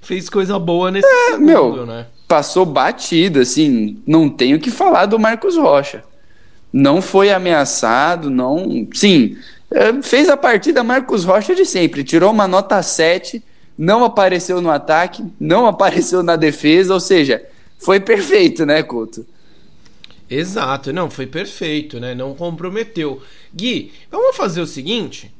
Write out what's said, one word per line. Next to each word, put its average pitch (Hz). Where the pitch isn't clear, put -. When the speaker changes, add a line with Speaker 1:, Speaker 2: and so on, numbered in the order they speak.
Speaker 1:
fez 185
coisa 196
boa 175
nesse 196
Speaker 2:
É, 494
Speaker 1:
segundo, 294
Speaker 2:
meu, 135
Speaker 1:
né? 117
Speaker 2:
passou 165
batido, 160
assim, 120
não 156
tem 135
o 160
que 247
falar 349
do 214
Marcos 226
Rocha. 143
Não 139
foi 196
ameaçado, 151
não, 127
sim, 151
é, 233
fez 294
a 277
partida 254
Marcos 247
Rocha 202
de 359
sempre, 160
tirou 165
uma 214
nota 196
sete, 175
não 208
apareceu 185
no 165
ataque, 156
não 190
apareceu 180
na 170
defesa, 156
ou 185
seja, 143
foi 196
perfeito, 190
né, 151
Couto? 113
Speaker 1:
Exato, 139
não, 165
foi 131
perfeito, 151
né? 123
Não 131
comprometeu. 170
Gui, 226
vamos 508
fazer 175
o 160
seguinte 156